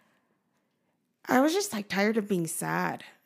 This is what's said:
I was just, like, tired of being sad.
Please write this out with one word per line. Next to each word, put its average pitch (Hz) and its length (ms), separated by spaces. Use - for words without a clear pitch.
I - 140
was 311 140
just, 403 200
like, 208 140
tired 208 300
of 208 100
being 175 200
sad. 170 560